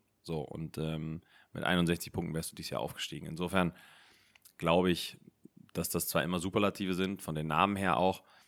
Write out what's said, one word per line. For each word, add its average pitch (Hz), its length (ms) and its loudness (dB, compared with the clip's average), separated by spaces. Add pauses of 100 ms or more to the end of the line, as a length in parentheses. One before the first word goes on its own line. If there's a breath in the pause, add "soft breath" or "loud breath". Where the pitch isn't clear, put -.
(220)
So, 80 200 -4
und, - 360 -8
ähm, 80 460 -4 (280 soft breath)
mit - 120 -8
einundsechzig 87 500 4
Punkten 87 220 -4
wärst 80 160 -4
du - 40 -18
dieses 80 140 -10
Jahr 55 120 -2
aufgestiegen. - 440 -8
Insofern 87 480 0 (840 loud breath)
glaube 90 320 6
ich, - 260 -2 (560)
dass - 160 -4
das 87 180 -2
zwar 82 140 2
immer 90 160 0
Superlative 95 560 0
sind, 95 300 -2
von 80 100 -6
den 78 140 -2
Namen 92 280 2
her 92 220 2
auch, 92 240 2 (260 soft breath)